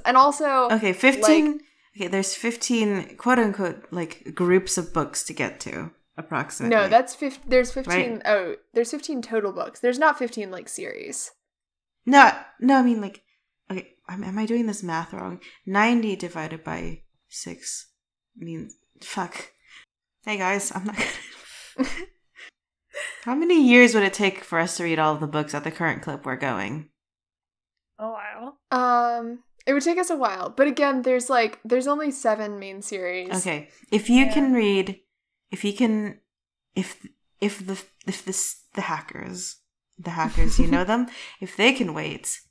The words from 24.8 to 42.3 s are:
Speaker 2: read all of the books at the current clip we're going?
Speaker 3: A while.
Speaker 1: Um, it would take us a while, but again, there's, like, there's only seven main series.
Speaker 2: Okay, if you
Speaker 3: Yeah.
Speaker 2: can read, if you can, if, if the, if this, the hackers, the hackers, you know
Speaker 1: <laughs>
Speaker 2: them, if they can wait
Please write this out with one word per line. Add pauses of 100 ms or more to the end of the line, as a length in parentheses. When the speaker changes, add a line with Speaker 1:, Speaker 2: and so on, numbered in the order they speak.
Speaker 2:
read
all
of
the
books
at
the
current
clip
we're
going? (1080)
Speaker 3:
A
while. (120)
Speaker 1:
Um, (240)
it
would
take
us
a
while,
but
again,
there's,
like,
there's
only
seven
main
series.
Speaker 2:
Okay, (240)
if
you
Speaker 3:
Yeah.
Speaker 2:
can
read, (540)
if
you
can, (560)
if, (340)
if
the, (280)
if
this, (120)
the
hackers, (380)
the
hackers,
you
know
Speaker 1:
<laughs>
Speaker 2:
them, (340)
if
they
can
wait (100)